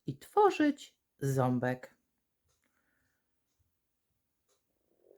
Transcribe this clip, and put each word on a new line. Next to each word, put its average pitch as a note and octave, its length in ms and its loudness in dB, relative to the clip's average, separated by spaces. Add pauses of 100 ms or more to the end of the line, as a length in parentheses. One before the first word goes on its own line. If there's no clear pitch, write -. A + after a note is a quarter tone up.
i - 120 -10
tworzyć F4 800 0 (220)
ząbek. B2+ 760 -2 (3250)